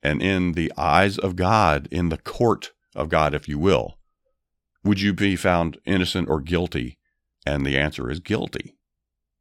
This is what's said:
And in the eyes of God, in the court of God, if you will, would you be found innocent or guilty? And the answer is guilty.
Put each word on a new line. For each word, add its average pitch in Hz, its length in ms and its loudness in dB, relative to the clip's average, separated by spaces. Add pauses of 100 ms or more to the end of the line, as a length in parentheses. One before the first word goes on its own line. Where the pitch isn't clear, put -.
And 73 180 0
in 92 320 2
the 82 240 -2
eyes 85 420 2
of 92 160 -2
God, 90 560 2
in 85 180 0
the 80 80 -4
court - 540 -2 (240)
of 80 140 -4
God, 78 260 2
if 73 120 -6
you 73 120 -4
will, 73 400 2 (840)
would 98 160 2
you 101 140 0
be 98 220 0
found 85 500 0
innocent 92 420 0
or 78 140 0
guilty? 82 560 -4 (480)
And 71 200 0
the 67 120 0
answer 71 320 -2
is 78 100 -6
guilty. - 560 -6 (640)